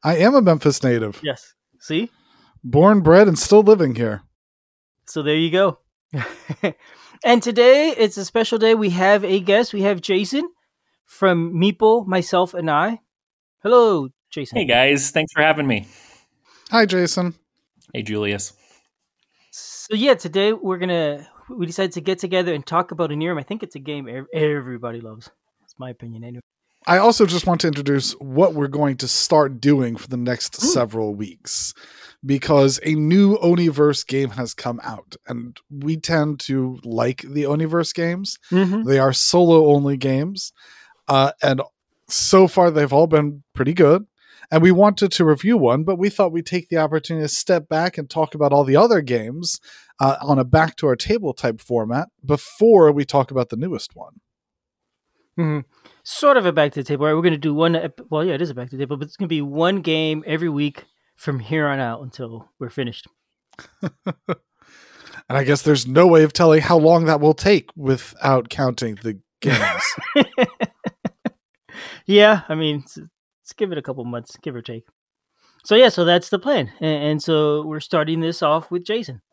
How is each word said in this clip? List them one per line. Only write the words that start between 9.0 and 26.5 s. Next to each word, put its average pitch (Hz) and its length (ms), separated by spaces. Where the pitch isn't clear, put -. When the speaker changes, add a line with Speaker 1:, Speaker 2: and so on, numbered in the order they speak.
Speaker 2:
a 190 160
guest. 202 320
We 202 100
have 196 180
Jason 208 480
from 175 500
Meeple, 214 520
Myself, 180 480
and 165 160
I. 180 300
Hello, 208 460
Jason. 147 280
Speaker 3:
Hey, 196 60
guys. 135 480
Thanks 156 200
for 156 100
having 156 260
me. 107 180
Speaker 1:
Hi, 226 160
Jason. 180 480
Speaker 3:
Hey, 113 80
Julius. 104 500
Speaker 2:
So, - 460
yeah, 254 180
today 196 380
we're 196 260
gonna, 160 480
we 240 180
decided 180 260
to 175 100
get 185 180
together 180 340
and 139 100
talk 175 280
about 165 180
Onirim. 156 300
I - 20
think 214 220
it's 180 100
a 147 60
game 139 260
ev-, 127 280
everybody 127 680
loves. 110 300
That's - 180
my 127 120
opinion, 117 320
anyway. 120 200